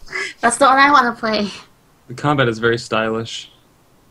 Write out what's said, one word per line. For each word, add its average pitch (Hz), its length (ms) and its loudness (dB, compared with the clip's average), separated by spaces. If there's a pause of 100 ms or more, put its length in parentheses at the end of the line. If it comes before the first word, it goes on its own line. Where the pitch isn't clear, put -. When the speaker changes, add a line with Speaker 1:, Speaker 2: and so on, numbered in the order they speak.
Speaker 1:
<laughs> - 320 -10
That's 233 160 0
the 285 80 2
one 262 140 4
I 277 120 4
wanna 254 220 4
play. 214 360 -4 (600)
Speaker 2:
The 123 60 -14
combat 139 340 0
is 110 100 -4
very 117 200 2
stylish. 113 760 -4 (580)